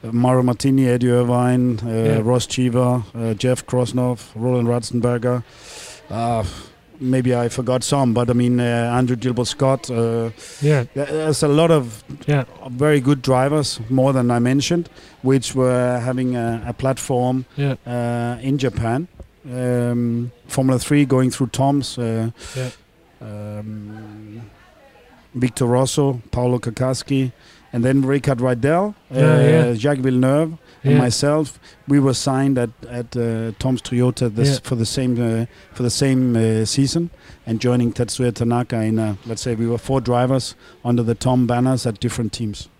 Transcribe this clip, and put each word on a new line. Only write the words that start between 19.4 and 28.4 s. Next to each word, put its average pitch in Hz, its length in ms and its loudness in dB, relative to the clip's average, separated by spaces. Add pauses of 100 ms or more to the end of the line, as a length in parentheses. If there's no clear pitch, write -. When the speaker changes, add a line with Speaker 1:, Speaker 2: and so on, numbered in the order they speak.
Speaker 1:
Um, 120 800 -2 (160)
Formula 131 320 2
Three 147 280 2
going 131 240 2
through 127 200 -2
Toms, 139 480 0
uh, 113 320 -2 (240)
Speaker 2:
Yeah. 127 160 -6 (520)
Speaker 1:
um, 107 1200 -14 (920)
Victor 123 320 0
Rosso, 127 540 2 (100)
Paolo 123 300 0
Kakaski, 127 720 -2 (400)
and 120 120 0
then 135 220 4
Richard 139 320 0
Rydell, 139 560 2 (160)